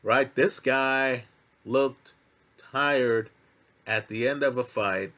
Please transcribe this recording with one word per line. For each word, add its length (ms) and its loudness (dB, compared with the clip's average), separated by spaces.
Right? 320 2
This 260 0
guy 640 0
looked 500 -2
tired 720 0
at 220 -4
the 200 -2
end 140 -2
of 140 0
a 80 -2
fight 540 -4